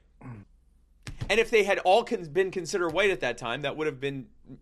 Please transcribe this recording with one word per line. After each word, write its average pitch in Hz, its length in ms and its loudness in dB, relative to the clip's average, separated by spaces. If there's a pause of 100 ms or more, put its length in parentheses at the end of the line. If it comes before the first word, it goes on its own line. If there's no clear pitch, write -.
(1300)
And 208 100 4
if 220 100 0
they 214 140 6
had 196 160 2
all 202 240 6
con-, 190 220 -4
been 180 240 0
considered 175 400 -2
white 190 200 2
at 180 120 0
that 120 160 -2
time, 123 240 -4
that 139 160 -4
would 156 100 -2
have 139 120 -6
been, 139 280 -6 (340)